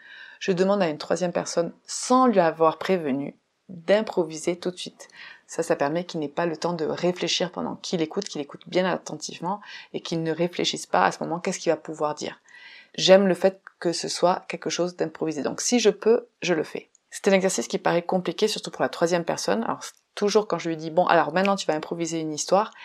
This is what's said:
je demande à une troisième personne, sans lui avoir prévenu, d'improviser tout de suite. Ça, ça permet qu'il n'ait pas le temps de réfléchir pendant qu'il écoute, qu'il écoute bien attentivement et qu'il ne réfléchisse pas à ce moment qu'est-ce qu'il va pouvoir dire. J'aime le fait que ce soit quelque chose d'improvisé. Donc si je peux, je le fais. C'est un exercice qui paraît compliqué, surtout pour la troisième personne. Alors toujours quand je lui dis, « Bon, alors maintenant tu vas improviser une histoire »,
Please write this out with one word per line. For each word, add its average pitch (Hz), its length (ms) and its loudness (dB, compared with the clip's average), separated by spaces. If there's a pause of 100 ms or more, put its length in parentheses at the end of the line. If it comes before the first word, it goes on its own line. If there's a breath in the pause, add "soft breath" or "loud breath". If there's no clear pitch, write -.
(400 loud breath)
je - 140 0
demande 190 280 2
à 180 60 4
une 151 100 -4
troisième 175 360 -2
personne, 170 400 -2 (120)
sans - 400 2
lui 214 140 6
avoir 160 380 4
prévenu, 143 580 -2 (320)
d'improviser 175 880 -2
tout 180 160 -6
de 180 60 -18
suite. - 320 -16 (380 loud breath)
Ça, - 160 -4
ça 160 120 2
permet 160 300 0
qu'il 175 160 -6
n'ait 143 80 -4
pas 170 160 -2
le 165 100 -2
temps 165 160 -2
de 165 140 -4
réfléchir 170 640 -2
pendant 156 240 -6
qu'il - 260 -4
écoute, 156 220 -4
qu'il - 160 -10
écoute - 260 -12
bien 180 200 0
attentivement 170 720 -6 (320 loud breath)
et - 80 -8
qu'il 165 240 -4
ne 160 80 -2
réfléchisse - 540 -2
pas 180 180 4
à 190 80 6
ce - 100 -10
moment 156 180 -4
qu'est-ce 185 200 -6
qu'il - 140 0
va 302 40 0
pouvoir 156 380 -6
dire. - 240 -10 (560 loud breath)
J'aime 190 320 8
le 180 60 4
fait 190 280 0 (200)
que 170 100 0
ce - 160 -6
soit - 400 0
quelque - 220 -6
chose 175 260 -2
d'improvisé. 160 480 -4
Donc - 160 -4
si 240 220 2
je 208 80 6
peux, 214 380 2 (140)
je 170 120 0
le 156 100 0
fais. - 260 -10 (220)
C'est - 160 -4
un 196 60 6
exercice 190 340 2
qui 196 100 -4
paraît 170 260 2
compliqué, 180 440 0
surtout - 240 -4
pour - 120 -4
la 131 60 0
troisième 170 360 0
personne. 190 380 -2
Alors - 180 -4 (340)
toujours 208 320 2
quand 170 120 -2
je 170 100 -6
lui 165 80 -4
dis, « 160 140 -8
Bon, 170 140 2
alors 151 280 4
maintenant 196 220 4
tu 190 100 -8
vas 156 100 0
improviser 165 440 -4
une 156 140 -4
histoire », 185 380 2 (140 loud breath)